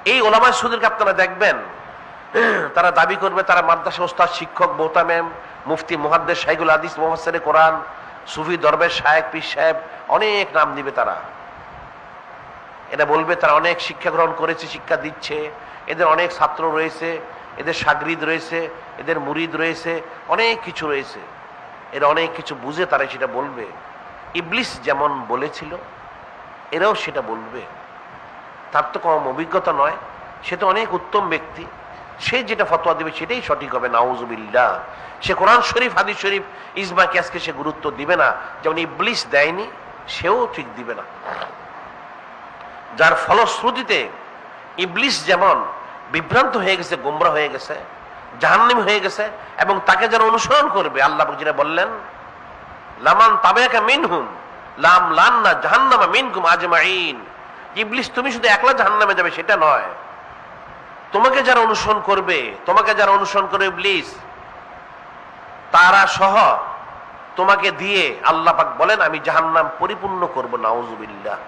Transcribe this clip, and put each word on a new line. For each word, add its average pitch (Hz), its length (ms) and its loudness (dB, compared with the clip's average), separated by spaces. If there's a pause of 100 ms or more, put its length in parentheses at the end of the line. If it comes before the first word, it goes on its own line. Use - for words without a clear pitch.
এই 247 160 2
ওলামায়ে 226 320 6
সুদেরকে 233 340 0
আপনারা 202 260 0
দেখবেন, 180 440 2 (1160)
তারা 175 160 4
দাবি 175 260 2
করবে 190 260 0
তারা 180 200 4
মাদ্রাসা 165 400 0
ওস্তাদ, 175 280 0
শিক্ষক, 170 380 -2
বোতামেম, 165 600 0 (360)
মুফতি, 156 300 -4
মুহাদ্দিস, 160 420 0
শাইখুল 160 320 0
হাদিস, 156 280 0
মুফাসসিরে 160 400 -2
কোরআন, 156 420 4 (460)
সুফি, 156 300 -4
দরবেশ, 151 360 2
শায়েখ, 156 400 2
পীর 160 100 -8
সাহেব, 160 340 0 (320)
অনেক 202 480 0
নাম 147 180 2
দিবে 139 160 -6
তারা। 107 260 -2 (1700)
এরা 147 140 -8
বলবে 160 320 -2
তারা 156 160 0
অনেক 170 280 0
শিক্ষা - 300 -6
গ্রহণ 160 260 0
করেছে, 160 300 -6
শিক্ষা 151 300 -4
দিচ্ছে, 147 540 -8 (360)
এদের 165 200 0
অনেক 170 260 2
ছাত্র 156 380 -2
রয়েছে, 160 500 -4 (360)
এদের 151 180 -4
শাগরিদ 151 500 0
রয়েছে, 165 440 -4 (300)
এদের 151 220 -4
মুরিদ 156 360 -6
রয়েছে, 160 460 -4 (260)
অনেক 226 360 0
কিছু 156 220 -8
রয়েছে। 135 340 -4 (720)
এরা 139 140 0
অনেক 160 300 2
কিছু 156 180 -10
বুঝে 147 320 -4
তারা 135 200 0
সেটা 131 200 -6
বলবে। 123 400 -6 (680)
ইবলিস 175 480 -4
যেমন 143 460 0
বলেছিল, 151 480 -6 (960)
এরাও 190 240 2
সেটা 143 280 -6
বলবে। 113 380 -10 (1120)
তার 151 100 2 (100)
তো - 60 -8
কম 156 300 0
অভিজ্ঞতা 165 440 -2
নয়, 147 200 2 (500)
সে 180 140 -6
তো 196 100 -2
অনেক 190 280 0
উত্তম 185 340 -2
ব্যক্তি, 160 360 -6 (560)
সে 254 220 -2
যেটা 208 220 -2
ফতোয়া 165 300 2
দিবে 160 160 -4
সেটাই 156 320 -6
সঠিক 143 320 -2
হবে। 123 140 -2
নাউজুবিল্লাহ। 117 880 0 (440)
সে 185 120 -2
কোরআন 220 280 6
শরীফ, 233 340 0
হাদিস 196 220 0
শরীফ, 196 240 -2 (340)
ইজমা 185 300 2
কিয়াসকে 175 320 -2
সে 160 140 -8
গুরুত্ব 147 380 -6
দিবে 147 260 -8
না, 131 160 2 (300)
যেমন 160 160 -2
ইবলিস 170 480 -6
দেয়নি, 160 440 0 (380)
সেও 220 440 -2
ঠিক 135 140 -10 (100)
দিবে 117 180 -10
না। 101 80 -12 (1900)
যার 160 180 6
ফলশ্রুতিতে 214 920 0 (680)
ইবলিস 185 500 -2
যেমন 180 380 4 (480)
বিভ্রান্ত 240 440 0
হয়ে 190 200 0
গেছে, 170 200 -6
গোমরা 156 340 0
হয়ে 151 180 0
গেছে, 135 260 -8 (680)
জাহান্নামী 220 420 4
হয়ে 208 180 2
গেছে, 208 300 -4 (280)
এবং 190 280 2
তাকে 190 220 4
যারা 220 160 4
অনুসরণ 247 440 4
করবে, 143 340 0
আল্লাহ 151 240 2
পাক 143 120 -8
যেটা 151 140 -2
বললেন, 156 360 0 (1120)
"লামান 180 420 6
তাবেকা 233 380 4
মিনহুম 214 460 0 (520)
লাম 170 340 6
লান্না 208 400 4
জাহান্নামা 233 540 4
মিনকুম 202 380 0
আজমাইন।" 170 800 2 (520)
ইবলিস 220 380 -4
তুমি 247 180 -2
শুধু 233 160 0
একলা 208 240 6
জাহান্নামে 208 420 4
যাবে 175 160 2
সেটা 175 260 0
নয়, 147 260 4 (1300)
তোমাকে 254 300 4
যারা 247 180 6
অনুসরণ 214 400 2
করবে, 175 540 0 (120)
তোমাকে 214 280 4
যারা 202 160 4
অনুসরণ 196 360 2
করবে 190 200 0
ইবলিস, 180 480 -2 (1600)
তারা 190 340 8
সহ 190 500 4 (800)
তোমাকে 190 340 4
দিয়ে 175 540 0
আল্লাহ 165 320 4
পাক 160 100 2 (120)
বলেন, 208 220 4
"আমি 156 180 2
জাহান্নাম 160 600 2
পরিপূর্ণ 185 560 -4
করব।" 120 220 -4
নাউজুবিল্লাহ। 110 800 -4 (120)